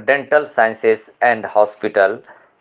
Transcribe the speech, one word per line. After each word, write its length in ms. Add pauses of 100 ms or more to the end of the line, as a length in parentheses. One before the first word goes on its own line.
Dental 440
Sciences 560 (200)
and 260
Hospital 640 (460)